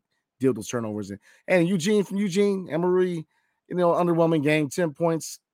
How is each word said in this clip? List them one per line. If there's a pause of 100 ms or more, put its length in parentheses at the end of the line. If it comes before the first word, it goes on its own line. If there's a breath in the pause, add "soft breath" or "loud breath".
(420)
deal
with
those
turnovers.
And, (280 soft breath)
and
Eugene
from
Eugene,
Emery, (440)
you
know,
underwhelming
game,
ten
points, (140)